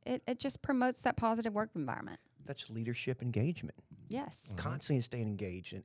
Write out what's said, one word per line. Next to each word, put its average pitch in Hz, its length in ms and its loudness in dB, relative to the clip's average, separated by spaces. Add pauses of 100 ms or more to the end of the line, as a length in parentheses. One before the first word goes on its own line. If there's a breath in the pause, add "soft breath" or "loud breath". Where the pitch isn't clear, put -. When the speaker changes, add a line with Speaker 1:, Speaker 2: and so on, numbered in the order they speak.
Speaker 1:
it, - 220 0
it 247 120 0
just - 220 -2
promotes 254 420 4
that 247 140 4
positive 226 380 2
work 214 200 0
environment. - 460 -2 (240)
Speaker 2:
That's - 240 -8
leadership 120 540 -2
engagement. 104 560 2 (320)
Speaker 1:
Yes. - 380 -2
Speaker 3:
Mm-hmm. 95 100 0
Speaker 2:
Constantly 139 440 0
staying 113 260 -2
engaged 95 440 -4
in 95 120 -8